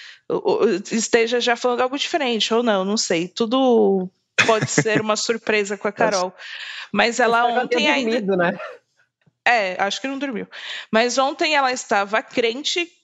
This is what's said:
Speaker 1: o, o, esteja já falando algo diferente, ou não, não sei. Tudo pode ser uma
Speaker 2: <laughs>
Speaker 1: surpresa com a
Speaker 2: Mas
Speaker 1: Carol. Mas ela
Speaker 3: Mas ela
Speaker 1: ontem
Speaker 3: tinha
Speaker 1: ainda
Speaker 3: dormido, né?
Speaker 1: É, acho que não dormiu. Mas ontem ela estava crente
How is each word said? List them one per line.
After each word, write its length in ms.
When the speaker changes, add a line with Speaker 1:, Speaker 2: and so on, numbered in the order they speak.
Speaker 1:
o, 340
o, 40
esteja 480
já 160
falando 260
algo 160
diferente, 560
ou 80
não, 240
não 100
sei. 320
Tudo 800
pode 240
ser 300
uma 160
Speaker 2:
<laughs> 0
Speaker 1:
surpresa 600
com 120
a 20
Speaker 2:
Mas 80
Speaker 1:
Carol. 340
Mas 300
ela 220
Speaker 3:
Mas 100
ela 120
Speaker 1:
ontem 120
Speaker 3:
tinha 160
Speaker 1:
ainda 200
Speaker 3:
dormido, 240
né? 220
Speaker 1:
É, 380
acho 180
que 60
não 140
dormiu. 260
Mas 300
ontem 380
ela 160
estava 500
crente 640